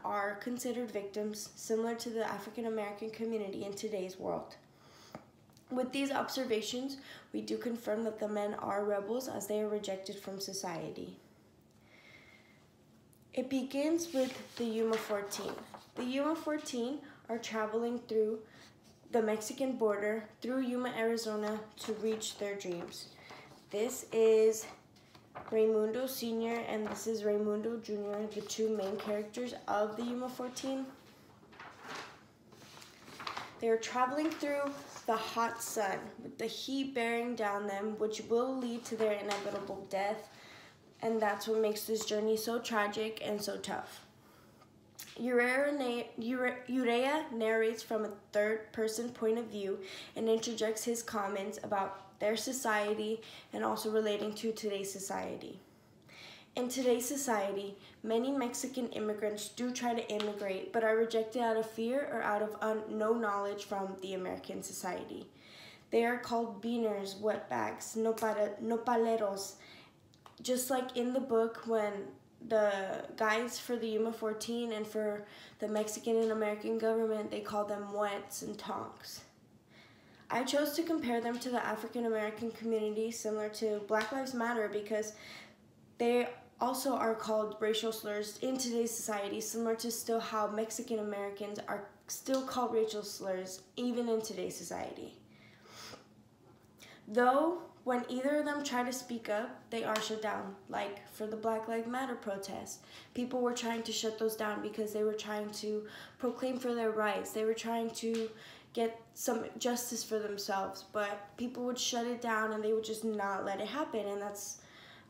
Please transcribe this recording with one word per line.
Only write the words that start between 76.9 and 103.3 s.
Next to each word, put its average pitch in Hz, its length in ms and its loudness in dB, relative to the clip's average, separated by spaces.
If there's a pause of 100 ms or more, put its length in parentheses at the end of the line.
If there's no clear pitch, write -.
they 214 100 -4
call 208 240 0
them 202 300 -4
wets 202 480 -2
and - 160 -6
tonks. - 640 -8 (1120)
I 240 120 0
chose 285 300 2
to 330 100 2
compare 247 360 2
them 240 200 -2
to 254 100 -4
the 240 160 2
African 233 400 -2
American 220 460 0
community, 220 580 0
similar 214 380 -2
to 214 400 0
Black 214 240 2
Lives 262 200 -2
Matter, 233 400 0
because 208 420 -2 (840)
they 240 300 6 (320)
also 262 340 2
are 220 220 4
called 214 420 0
racial 220 320 2
slurs 208 500 -4
in 262 160 2
today's 233 360 2
society, 208 480 -2
similar 226 340 0
to 233 160 -2
still 226 300 0
how 214 260 2
Mexican 220 540 -2
Americans 202 640 -4
are 202 220 -4 (180)
still - 360 0
called 247 300 0
racial 214 300 4
slurs, 190 600 -4 (120)
even 240 340 0
in 220 140 4
today's 185 340 -4
society. - 580 -8 (1900)
Though, 262 540 6 (200)
when 247 260 2
either 262 280 2
of 294 80 2
them 294 180 0
try 247 220 0
to 247 80 -2
speak - 360 -6
up, 220 220 0 (200)
they 226 120 -2
are 214 180 2
shut 214 220 -2
down. 202 320 -2 (140)
Like, 202 440 -4
for 214 140 -4
the 214 80 -4
Black 220 320 0
Lives 226 220 -2
Matter 247 260 -2
protest, 196 680 -6 (320)
people 247 260 0